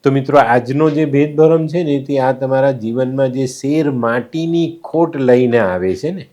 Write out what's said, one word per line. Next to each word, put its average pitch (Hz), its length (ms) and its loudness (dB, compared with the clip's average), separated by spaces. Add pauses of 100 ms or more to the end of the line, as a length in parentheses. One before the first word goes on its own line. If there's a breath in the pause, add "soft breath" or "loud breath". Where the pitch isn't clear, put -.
તો 139 60 4
મિત્રો, 139 280 2
આજનો 127 520 2
જે 156 160 0
ભેદભરમ 151 600 2
છે 175 160 -2
ને, 143 200 0
તે 139 160 -2
આ 131 140 2
તમારા 135 400 0
જીવનમાં 127 600 -2
જે 131 140 -2
શેર 147 440 -2
માટીની 139 800 -2 (160)
ખોટ 165 320 -2
લઈને 123 420 2
આવે 92 380 0
છે 147 140 -6
ને 180 220 -10